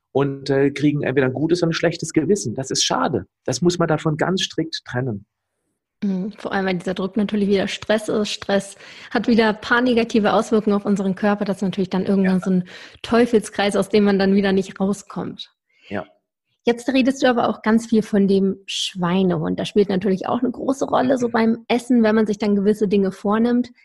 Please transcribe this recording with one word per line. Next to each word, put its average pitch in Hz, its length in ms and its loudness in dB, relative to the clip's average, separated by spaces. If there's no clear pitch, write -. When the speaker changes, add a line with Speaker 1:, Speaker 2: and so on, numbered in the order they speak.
Speaker 1:
und, 139 360 -2
äh, 139 220 2
kriegen 143 320 0
entweder 131 240 2
ein 127 60 -2
gutes 165 300 0
oder 165 60 2
ein 160 40 -2
schlechtes 165 380 -2
Gewissen. 160 420 0
Das 127 160 -8
ist 196 140 -2
schade. - 440 -2
Das 127 160 -4
muss 175 180 2
man 165 80 0
davon 156 300 0
ganz 170 240 -2
strikt - 420 -6
trennen. 123 420 -6
Speaker 2:
Mhm. 196 300 -4
Vor - 180 -10
allem, 196 140 -2
weil 190 120 -2
dieser 180 180 -6
Druck 190 200 -6
natürlich 202 320 0
wieder 196 220 2
Stress - 400 -2
ist. 214 200 -2
Stress - 460 -4
hat 226 180 -4
wieder 226 220 4
ein 214 120 -4
paar 240 200 0
negative 226 520 2
Auswirkungen 214 420 2
auf 202 100 -2
unseren 196 300 -2
Körper. 208 300 0
Das 190 120 -2
ist - 40 -8
natürlich 185 280 -2
dann 185 160 -2
irgendwann 190 340 2
Speaker 1:
Ja. 180 40 -4
Speaker 2:
so 190 80 -2
ein 180 120 2
Teufelskreis, 214 720 0
aus 196 120 0
dem 208 160 2
man 202 160 4
dann 196 160 4
wieder 196 160 2
nicht 190 300 -2
rauskommt. - 720 -6
Speaker 1:
Ja. 101 180 -10
Speaker 2:
Jetzt 233 240 -2
redest 262 340 2
du 269 40 6
aber 233 200 2
auch 220 140 -4
ganz 226 240 2
viel 220 160 2
von 196 260 2
dem 196 380 2
Schweinehund. 180 920 -2
Das 180 100 -6
spielt 202 200 2
natürlich 190 380 -2
auch 240 120 -2
eine 254 120 -2
große 269 340 -4
Rolle, 254 320 2
so 240 120 -2
beim 226 380 0
Essen, 247 360 2
wenn 214 120 4
man 220 120 2
sich 208 100 -2
dann 208 180 0
gewisse 208 320 2
Dinge 190 240 2
vornimmt. 233 580 0